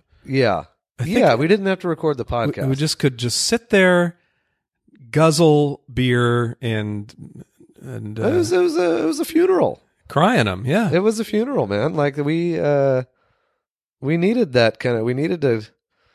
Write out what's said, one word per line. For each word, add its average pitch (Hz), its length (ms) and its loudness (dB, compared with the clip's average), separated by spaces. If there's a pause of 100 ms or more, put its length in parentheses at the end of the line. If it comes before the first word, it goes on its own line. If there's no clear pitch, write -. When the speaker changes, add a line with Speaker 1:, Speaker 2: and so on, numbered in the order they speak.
(240)
Speaker 1:
Yeah. 117 400 0 (340)
Speaker 2:
I 123 60 -6
think 190 140 -2
Speaker 1:
Yeah, 165 160 4
we 139 140 0
didn't 196 180 0
have 190 140 -2
to 180 80 -6
record 156 300 -2
the 117 60 -6
Speaker 2:
We, - 60 -12
Speaker 1:
podcast. 120 380 -2
Speaker 2:
we 135 80 0
just 151 220 -2
could 131 200 -2
just 120 240 -4
sit - 280 -4
there, 180 460 4 (920)
guzzle 151 720 4 (100)
beer, 120 680 0
and, 107 840 -8 (360)
and, 110 380 -12
uh, 208 100 -2
Speaker 1:
It 302 80 0
was, 339 160 0
it 370 60 2
was 339 180 0
a, 339 260 0
it 302 40 -2
was 311 140 -4
a 339 40 -4
funeral. 349 580 0 (260)
Speaker 2:
cry 202 280 2
in 117 120 2
'em, 95 180 -4
yeah. 185 260 0
Speaker 1:
It 170 80 2
was 214 200 0
a 214 40 -6
funeral, 214 420 -2
man. 104 280 -2
Like, 143 220 -2
we, 165 420 -2
uh, 139 460 0 (960)
we 147 160 -2
needed 190 380 0
that 117 260 2
kind 123 160 -2
of, 113 80 -2
we 123 100 -2
needed 160 280 -4
to, 113 200 0 (520)